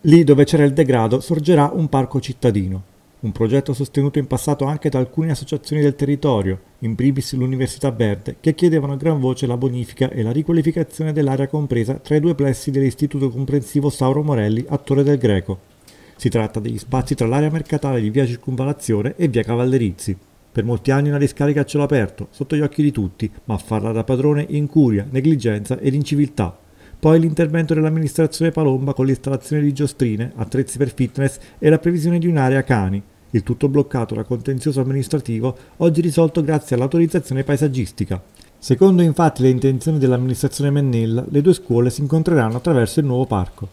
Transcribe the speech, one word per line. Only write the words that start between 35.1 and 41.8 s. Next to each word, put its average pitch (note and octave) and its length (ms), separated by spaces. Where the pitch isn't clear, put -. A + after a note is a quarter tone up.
oggi E3 240
risolto E3 420
grazie C3+ 320
all'autorizzazione C#3 720
paesaggistica. C3 760
Secondo F#3+ 440
infatti D#3+ 400
le C3 80
intenzioni C3 480
dell'amministrazione B2+ 720
Mennella, B2 580
le C#3+ 140
due F3+ 100
scuole A#2+ 380